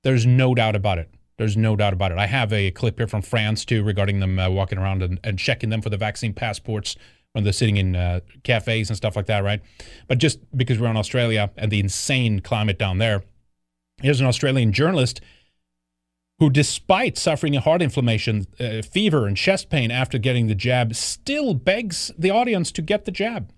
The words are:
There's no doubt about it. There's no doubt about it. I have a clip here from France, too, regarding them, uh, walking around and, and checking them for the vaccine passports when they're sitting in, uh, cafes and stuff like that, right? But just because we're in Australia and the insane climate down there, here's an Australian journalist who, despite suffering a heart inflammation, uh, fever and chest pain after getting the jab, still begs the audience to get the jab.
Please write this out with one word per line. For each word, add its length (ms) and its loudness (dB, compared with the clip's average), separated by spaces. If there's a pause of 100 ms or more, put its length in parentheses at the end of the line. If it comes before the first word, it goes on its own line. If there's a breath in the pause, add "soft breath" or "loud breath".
There's 220 4
no 300 4
doubt 200 2
about 240 0
it. 100 -10 (280)
There's 200 0
no 180 2
doubt 160 2
about 200 0
it. 60 -4
I 100 0
have 260 0
a 180 0
clip 260 -2
here 100 -2
from 140 -4
France, 440 -2
too, 180 0
regarding 380 0
them, 180 0
uh, 100 0
walking 280 -2
around 260 -2
and, 200 -4
and 140 -4
checking 320 -2
them 120 -2
for 80 -6
the 80 -4
vaccine 360 -4
passports 600 -6 (380 soft breath)
when 100 0
they're 80 2
sitting 240 2
in, 220 2
uh, 240 0 (220)
cafes 460 0
and 60 -4
stuff 220 -4
like 80 -2
that, 180 0
right? 160 0 (480 loud breath)
But 120 2
just 200 2 (160)
because 240 0
we're 100 2
in 60 0
Australia 600 0
and 140 -2
the 100 2
insane 580 0
climate 400 -2
down 200 0
there, 240 2 (760)
here's 200 2
an 60 4
Australian 440 2
journalist 480 0 (1200 soft breath)
who, 100 6
despite 680 2
suffering 400 0
a 20 2
heart 220 2
inflammation, 640 0 (160)
uh, 200 -4
fever 460 0
and 80 -2
chest 340 0
pain 220 0
after 260 -2
getting 300 0
the 80 0
jab, 400 0
still 580 -4
begs 640 -2
the 120 0
audience 420 0
to 100 -4
get 220 -2
the 80 -8
jab. 460 -6